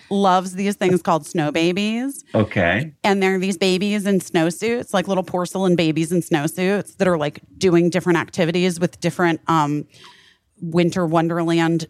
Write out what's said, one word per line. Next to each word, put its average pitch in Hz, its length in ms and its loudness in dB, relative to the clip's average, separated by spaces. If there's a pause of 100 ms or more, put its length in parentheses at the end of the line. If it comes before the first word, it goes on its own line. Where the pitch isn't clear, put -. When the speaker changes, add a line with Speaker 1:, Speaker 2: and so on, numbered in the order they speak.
(100)
Speaker 1:
loves 190 440 2
these 196 220 -2
things 180 260 2
called 160 240 0
snow 151 240 -2
babies. 208 760 -2 (100)
Speaker 2:
Okay. 107 580 0 (100)
Speaker 1:
And 196 200 2
they're 190 180 2
these 190 180 -4
babies 196 480 0
in 196 140 2
snowsuits, 180 760 -2
like, 185 140 0
little 190 160 0
porcelain 180 500 -2
babies 160 380 0
in 180 80 2
snowsuits 180 800 -2
that 190 100 2
are, 175 100 2
like, 151 220 -4 (180)
doing 175 320 4
different 175 280 0
activities 175 600 0
with 170 220 -4
different, 170 480 -2
um, 147 380 0 (760)
winter 175 460 0
wonderland 165 840 0